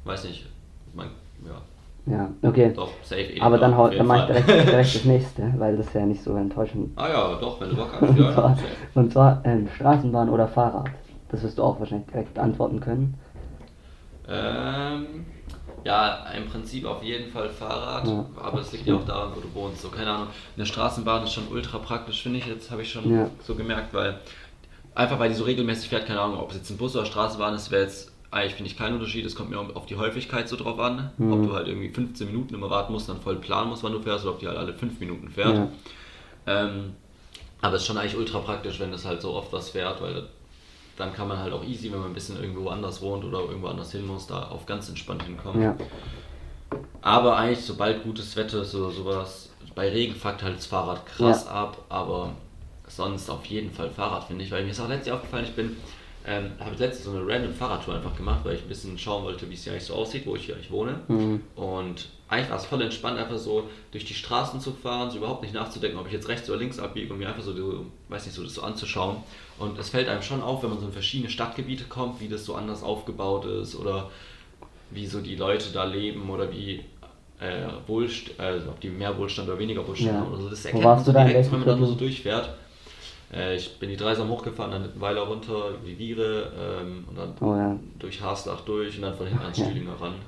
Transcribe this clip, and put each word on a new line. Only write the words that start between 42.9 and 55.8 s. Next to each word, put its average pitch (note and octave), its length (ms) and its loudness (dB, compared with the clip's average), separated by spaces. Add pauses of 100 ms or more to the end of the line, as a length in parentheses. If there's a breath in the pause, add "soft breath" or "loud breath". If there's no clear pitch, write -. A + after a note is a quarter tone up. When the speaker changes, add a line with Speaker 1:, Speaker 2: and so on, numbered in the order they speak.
Speaker 1:
wohnt G2 240 -4
oder F#2 160 -4
irgendwo F2+ 280 -4
anders F2 240 -6
hin G2+ 140 -6
muss, F#2+ 200 -6
da F2+ 220 -6
auf - 180 -10
ganz G#2 220 -6
entspannt F2 340 -8
hinkommen. F#2+ 400 -2
Speaker 2:
Ja. G#2+ 140 4 (1300 loud breath)
Speaker 1:
Aber A#2 340 6
eigentlich, A#2 280 2
sobald A2 380 0
gutes G#2+ 340 -8
Wetter G#2+ 260 -2
ist G2 120 -6
oder F#2+ 160 -2
sowas, F#2+ 600 -6 (240)
bei G2 140 0
Regen G#2+ 260 0
fuckt G2+ 280 -6
halt F#2+ 140 -2
das - 100 -12
Fahrrad F2+ 400 -2
krass A#2 400 6
Speaker 2:
Ja. - 60 -8
Speaker 1:
ab, G#2 260 -4 (100)
aber F2+ 440 -2 (560)
sonst G2 420 -4
auf - 160 -8
jeden G#2+ 240 -4
Fall - 200 -6
Fahrrad, G2+ 340 -4
finde F#2 200 -6
ich, F#2+ 60 -8
weil F#2+ 140 -2
mir G2+ 60 -2
ist G2+ 100 -6
auch A#2 80 -4
letztens C3 260 -4
aufgefallen, A#2+ 300 -6
ich A#2 100 -8
bin, A2+ 220 -2 (500 loud breath)